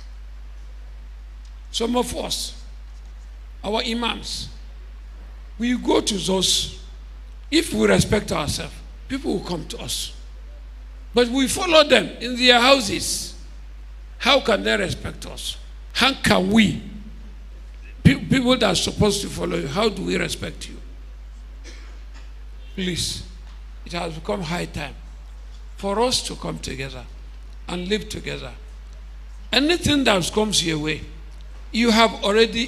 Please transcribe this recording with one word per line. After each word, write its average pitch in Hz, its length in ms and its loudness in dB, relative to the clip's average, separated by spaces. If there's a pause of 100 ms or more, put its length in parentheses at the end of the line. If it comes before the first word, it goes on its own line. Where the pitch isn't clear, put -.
(1700)
Some 233 240 0
of 247 200 2
us, - 460 -6 (1000)
our 220 200 0
imams, 226 640 -2 (1080)
we 240 200 2
go - 240 4
to 208 160 0
those, - 680 0 (640)
if 320 240 2
we 214 140 4
respect 202 440 4
ourselves, 156 420 -2 (340)
people - 260 -2
will - 120 -2
come 160 220 -4
to 226 120 -10
us. - 360 -6 (1000)
But 240 160 6
we 262 180 4
follow 330 360 8
them 226 240 6 (140)
in 247 140 -4
their 240 240 8
houses. 233 760 4 (840)
How 269 220 6
can 196 220 2
they 220 140 2
respect - 480 -4
us? - 320 -8 (360)
How 262 200 4
can 190 380 4
we, 202 320 6 (1200)
pe-, 175 220 8
people 254 320 4
that 214 120 4
are 180 60 2
supposed 202 460 2
to - 60 -4
follow 175 300 -2
you, 170 100 -2
how 196 220 2
do 196 140 -2
we 180 140 0
respect - 520 -4
you? - 80 -12 (2000)
Please, 180 480 -2 (640)
it - 80 -8
has 175 200 -4
become 190 300 -2
high 170 220 -2
time 156 280 -6 (840)
for 202 240 0
us 247 260 2
to - 80 -6
come 160 240 -6
together 131 460 -8 (640)
and 180 200 -4
live 208 220 0
together. 139 420 -8 (1000)
Anything 294 520 6
that 202 280 6
comes 214 340 4
your 160 120 2
way, 151 240 -2 (720)
you 233 180 6
have 220 340 6
already, 226 440 4